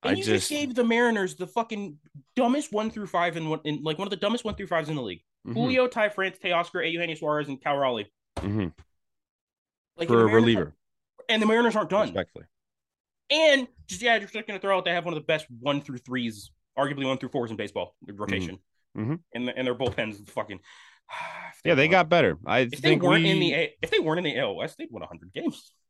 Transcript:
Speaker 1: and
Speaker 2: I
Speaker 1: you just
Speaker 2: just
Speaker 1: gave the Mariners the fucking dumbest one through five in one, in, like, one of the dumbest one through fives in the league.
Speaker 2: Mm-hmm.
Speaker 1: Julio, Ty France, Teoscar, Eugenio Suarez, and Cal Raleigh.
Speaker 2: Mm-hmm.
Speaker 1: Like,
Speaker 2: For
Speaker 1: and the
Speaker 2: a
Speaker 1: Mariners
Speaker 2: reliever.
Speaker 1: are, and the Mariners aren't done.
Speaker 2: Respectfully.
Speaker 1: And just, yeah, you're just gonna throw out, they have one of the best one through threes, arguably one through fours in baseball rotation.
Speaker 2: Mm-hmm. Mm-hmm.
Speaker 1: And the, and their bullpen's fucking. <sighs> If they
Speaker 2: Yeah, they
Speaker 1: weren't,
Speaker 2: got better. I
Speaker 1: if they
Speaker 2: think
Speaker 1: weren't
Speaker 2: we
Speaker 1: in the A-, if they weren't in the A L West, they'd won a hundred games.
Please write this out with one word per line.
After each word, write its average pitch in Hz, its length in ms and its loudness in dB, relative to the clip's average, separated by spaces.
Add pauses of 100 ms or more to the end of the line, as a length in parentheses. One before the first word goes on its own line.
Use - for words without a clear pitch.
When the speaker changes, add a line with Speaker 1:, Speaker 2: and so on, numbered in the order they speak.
Speaker 1:
and 85 80 0
Speaker 2:
I - 0 -
Speaker 1:
you 101 60 2
just 104 100 -2
Speaker 2:
just - 220 2
Speaker 1:
gave 294 260 -4
the 247 80 2
Mariners 226 520 2
the 185 120 -10
fucking 208 500 -6 (380)
dumbest 262 360 2
one 214 200 -2
through 214 160 -10
five 170 300 0
in 160 120 -4
one, 156 140 -2
in, 151 180 -4
like, 156 160 -2
one 190 80 -6
of 202 60 -6
the 196 60 -6
dumbest 214 280 -2
one 208 80 -4
through 196 140 -10
fives 160 220 0
in 156 60 -4
the 143 60 -4
league. 95 220 -8 (240)
Speaker 2:
Mm-hmm. - 120 -8
Speaker 1:
Julio, 254 280 2
Ty 220 220 0
France, 190 340 -4
Teoscar, 170 480 -2
Eugenio 165 240 -4
Suarez, 151 320 -2
and 135 120 -8
Cal 143 180 -2
Raleigh. 123 340 0 (260)
Speaker 2:
Mm-hmm. 101 300 -2 (1300)
Speaker 1:
Like, 170 120 -4
Speaker 2:
For 120 60 6
Speaker 1:
and 117 40 8
the 113 60 8
Speaker 2:
a - 20 6
Speaker 1:
Mariners 107 80 4
Speaker 2:
reliever. 113 280 6
Speaker 1:
are, 73 100 -10 (560)
and 220 120 2
the 214 60 2
Mariners 226 300 4
aren't 185 120 0
done. 202 180 2
Speaker 2:
Respectfully. 85 380 -6 (880)
Speaker 1:
And 294 360 4 (200)
just, 180 160 -12
yeah, 233 140 4
you're 202 100 -4
just 220 200 -12
gonna 202 120 -8
throw 196 180 0
out, 180 80 -2
they 175 60 0
have 175 140 -2
one 180 100 -4
of 156 40 -4
the - 60 -14
best 156 220 -2 (120)
one 143 220 -2
through 123 180 -12
threes, 117 520 -6 (260)
arguably 139 300 -2
one 131 100 0
through 131 120 -8
fours 120 200 -4
in 110 80 -8
baseball 101 380 -6 (120)
rotation. 98 520 -6 (380)
Speaker 2:
Mm-hmm. 104 40 -6
Mm-hmm. 123 140 -4 (180)
Speaker 1:
And 123 140 -6
the, 123 100 -6
and 127 80 -2
their 123 100 0
bullpen's 110 560 -4
fucking. 101 320 -8
<sighs> - 60 -20 (840)
If - 80 -20
they - 60 0
Speaker 2:
Yeah, 170 60 6
they 139 80 6
Speaker 1:
weren't, 160 80 4
Speaker 2:
got 180 180 6
better. 131 360 4
I 110 140 2
Speaker 1:
if 123 120 2
they - 60 -10
Speaker 2:
think - 260 4
Speaker 1:
weren't 170 200 6
Speaker 2:
we 165 80 4
Speaker 1:
in 165 80 2
the 165 140 2
A-, 151 280 -2
if 494 100 -6
they 440 80 4
weren't 160 200 0
in 185 60 -4
the 143 100 -2
A 120 60 0
L 104 140 -2
West, 87 220 -6
they'd 330 140 -14
won 107 120 -12
a 78 40 -12
hundred 85 260 -18
games. - 380 -6 (180)